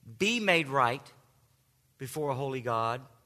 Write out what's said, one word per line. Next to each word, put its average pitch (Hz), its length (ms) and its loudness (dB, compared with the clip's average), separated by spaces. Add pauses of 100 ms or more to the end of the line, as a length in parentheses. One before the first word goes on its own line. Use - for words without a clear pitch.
(180)
be 220 240 0
made 170 260 2
right 135 340 2 (960)
before 143 340 -4
a 131 40 0
holy 135 240 -4
God? 117 420 -2 (240)